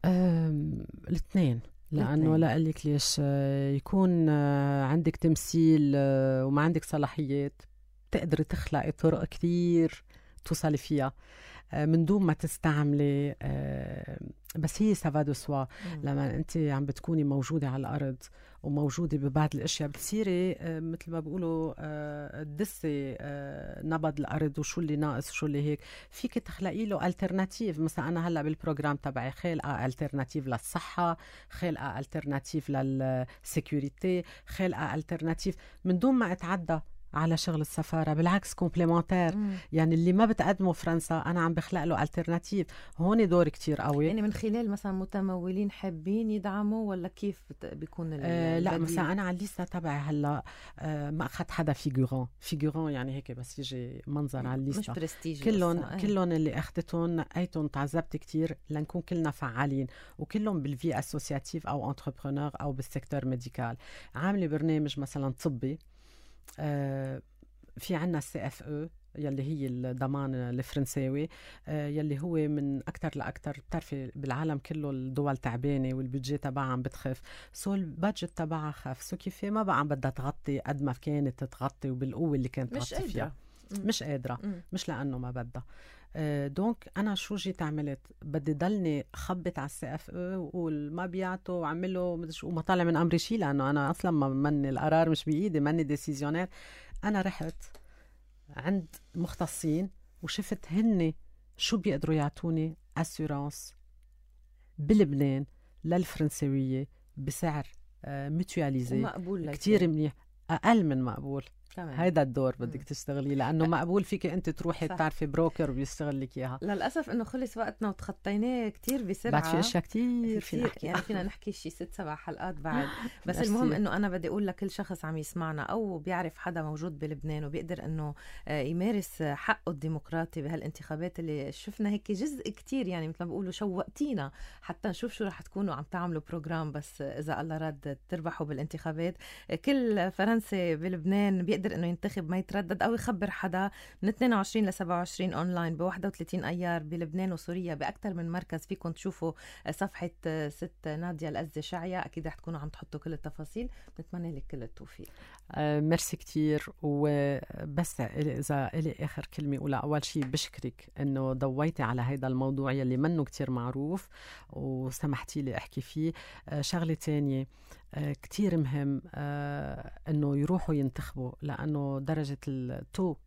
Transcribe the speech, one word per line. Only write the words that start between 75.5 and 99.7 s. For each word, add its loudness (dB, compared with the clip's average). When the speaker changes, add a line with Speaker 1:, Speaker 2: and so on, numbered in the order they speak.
Speaker 1:
والبيدجي -2
تبعها -2
عم 0
بتخف، -4
سو -2
البادجت -2
تبعها -2
خف، -8
سو -8
كيفي -6
ما 2
بقى 4
عم 2
بدها 0
تغطي -2
قد -2
ما 0
كانت 0
تغطي -4
وبالقوة 0
اللي 2
كانت -4
Speaker 2:
مش -4
Speaker 1:
تغطي -4
فيها. -2
Speaker 2:
قادرة. -4
مم. -2
Speaker 1:
مش 0
قادرة. -2
Speaker 2:
مم. -6
Speaker 1:
مش -4
لأنه -2
ما -4
بدها. -6
آه، 0
دونك -2
أنا 2
شو -4
جيت -4
عملت؟ -2
بدي -2
ضلني 0
خبط -4
على -4
السي -8
اف -10
او -4
وأقول: -2
"ما -4
بيعطوا -4
وعملوا -2
مدري -8
شو"، -8
وما 0
طالع 4
من 6
أمري 6
شي، 0
لأنه 2
أنا 4
أصلا 0
ما 4
مني 2
القرار، 4
مش 2
بإيدي، 2
مني 4
ديسيزيونير. 0
أنا 2
رحت -2
عند 0
مختصين 0